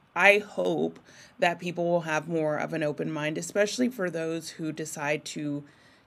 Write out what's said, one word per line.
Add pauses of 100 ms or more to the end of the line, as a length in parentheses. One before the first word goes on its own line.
(140)
I
hope (400)
that
people
will
have
more
of
an
open
mind,
especially
for
those
who
decide
to (420)